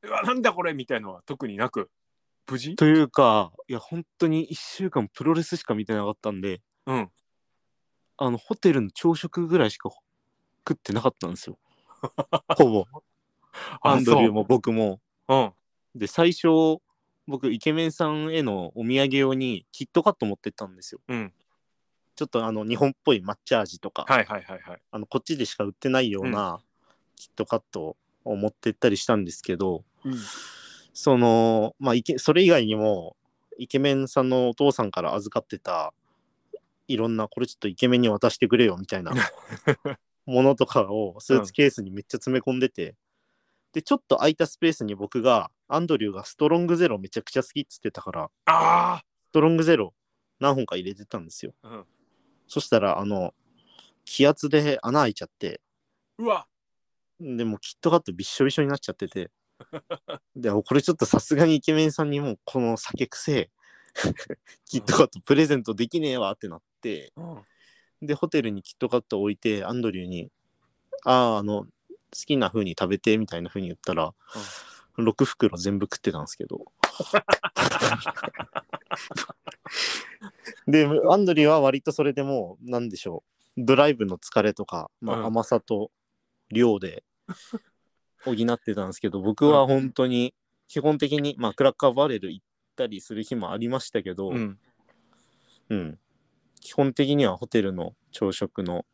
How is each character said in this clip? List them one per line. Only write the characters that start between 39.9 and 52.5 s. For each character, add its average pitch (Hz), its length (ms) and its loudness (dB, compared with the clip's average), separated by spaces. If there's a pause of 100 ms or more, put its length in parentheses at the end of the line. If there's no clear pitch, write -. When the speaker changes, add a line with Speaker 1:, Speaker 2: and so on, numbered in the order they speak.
Speaker 2:
も 127 160 2
の 135 140 6
と 127 100 2
か 101 240 0
を 101 300 -6
ス - 140 2
ー 117 80 6
ツ 95 100 -8
ケ 147 160 4
ー - 20 8
ス 117 140 -6
に 95 80 -10
め 98 80 -10
っ 101 60 -14
ち - 100 -10
ゃ - 20 -4
詰 127 160 -4
め 131 60 2
込 127 140 -2
ん 127 60 -2
で 127 100 2
て、 80 220 -10
Speaker 1:
う - 20 -20
ん。 - 20 -20 (800)
Speaker 2:
で、 156 80 -4
ち - 100 -2
ょ 285 40 4
っ - 120 -6
と - 120 4
空 151 100 4
い 156 80 0
た 165 100 0
ス - 100 -14
ペ 165 120 2
ー - 20 0
ス 123 140 -6
に 104 100 -6
僕 101 260 -6
が、 117 300 2 (160)
ア 147 120 0
ン 175 60 -2
ド 156 120 0
リ 107 80 -2
ュ 104 60 -2
ー - 20 -10
が 95 100 -10
ス - 140 -16
ト 151 100 2
ロ 165 100 4
ン 175 80 2
グ 170 120 2
ゼ 175 100 2
ロ 110 100 0
め 95 120 -10
ち - 80 -8
ゃ - 60 -6
く - 60 -14
ち - 80 -4
ゃ 131 60 0
好 - 60 -10
き - 100 -8
っ 143 80 -8
つ - 100 -18
っ - 20 -20
て - 120 -6
た - 100 -16
か - 120 -12
ら、 156 180 -10 (140)
Speaker 1:
あ 175 580 4
ー。 - 20 -20 (260)
Speaker 2:
ス - 20 -20
ト 156 80 6
ロ 156 80 6
ン 165 80 2
グ 160 80 2
ゼ 165 100 6
ロ 104 180 -2 (460)
何 139 160 2
本 131 100 -2
か - 120 -8
入 92 120 -6
れ 98 60 -10
て 101 100 -20
た - 140 -12
ん 85 60 -14
で 80 60 -20
す - 140 -14
よ。 - 160 -12
Speaker 1:
う 113 60 -20
ん。 110 180 -18 (600)
Speaker 2:
そ - 140 -4